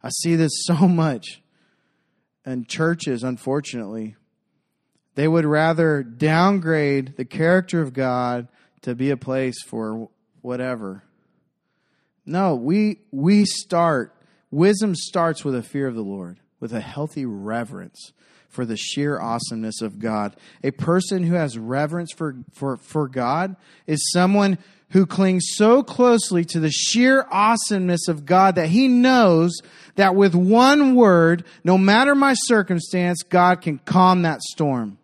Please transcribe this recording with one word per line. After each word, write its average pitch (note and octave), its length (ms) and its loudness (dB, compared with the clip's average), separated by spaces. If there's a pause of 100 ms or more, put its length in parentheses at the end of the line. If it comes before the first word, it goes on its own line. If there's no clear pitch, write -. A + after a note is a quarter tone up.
I C3 80 -12
see E3 260 -2
this D#3+ 180 0
<laughs> - 120 -8
so F3 80 0
much D#3+ 640 0 (1040)
in B2+ 220 -8
churches, D#3+ 560 -4
unfortunately. A#2 920 -8 (1000)
They D3 120 0
would D#3+ 200 2
rather D#3 560 2
downgrade D3+ 1120 0
the C3 80 -8
character F3 560 0
of C3+ 140 -6
God B2 540 -4 (340)
to B2 120 -8
be C3 140 -4
a C#3 80 -2
place C3 460 -6
for A2 480 -10 (320)
whatever. B2 600 -8 (1200)
No, F3 300 -2
we, F#3+ 420 -2 (120)
we G3 360 2
start, E3 680 -2 (360)
wisdom G3 440 0
starts E3 520 -4
with C3+ 80 -4
a A#2+ 80 -6
fear C#3 240 -6
of B2 80 -6
the A2+ 80 -8
Lord, G2 380 -12 (200)
with A#2 140 -10
a A2 60 -6
healthy C#3+ 440 -10
reverence G#2 880 -10 (380)
for B2+ 160 -8
the A2 100 -6
sheer C#3+ 420 -6
awesomeness A2+ 640 -8
of G#2 180 -10
God. G#2+ 380 -6 (260)
A C#3 100 -4
person F#3 500 -2
who E3+ 140 0
has C#3+ 200 -4
reverence D3 560 -6
for, D3 240 -10 (160)
for, C3+ 240 -8
for D3+ 320 -6
God C3+ 480 -4 (300)
is D#3 260 -4
someone F#3+ 460 2 (340)
who F#3+ 140 4
clings F#3 440 0
so A#3 340 4
closely A#3 600 2
to E3 140 -6
the D#3 120 0
sheer B3+ 600 2
awesomeness G3 800 0
of D3 180 -4
God F#3 300 4
that D#3+ 140 0
he B3+ 180 4
knows A#3 680 4 (380)
that G3 220 4
with G3 180 4
one B3+ 640 4
word, F3 480 6 (180)
no F3+ 160 4
matter A3+ 380 4
my C#4 180 2
circumstance, F3+ 880 -2
God F3+ 400 2
can D3+ 160 -6
calm F#3 440 4
that D#3 200 -2
storm. B2 600 -4